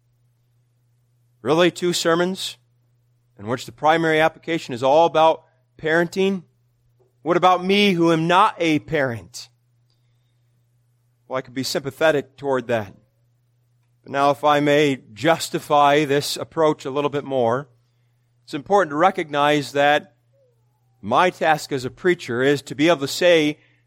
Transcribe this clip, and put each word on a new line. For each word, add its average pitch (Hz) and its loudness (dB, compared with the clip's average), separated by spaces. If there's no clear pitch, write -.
Really, 165 2
two 175 -6
sermons 175 -2
in 98 -14
which 123 -6
the 117 -18
primary 156 2
application 160 -4
is 117 -8
all 151 4
about 156 2
parenting? 175 -2
What 175 0
about 180 4
me 202 2
who 170 2
am 160 0
not 190 2
a 160 0
parent? 131 -6
Well, 127 -6
I - -4
could 127 -20
be 131 -6
sympathetic 143 -2
toward 131 -4
that. 110 -4
But 143 -18
now, 143 2
if 139 -6
I 147 2
may 147 2
justify 147 0
this 139 -4
approach - -2
a 139 -8
little 143 -4
bit 139 -6
more, 131 -2
it's - -16
important 170 0
to 147 -6
recognize 147 0
that 143 0
my 151 0
task 160 -4
as 131 -6
a 123 -8
preacher 131 -4
is 139 0
to - -16
be 147 0
able 160 2
to 139 -6
say 160 2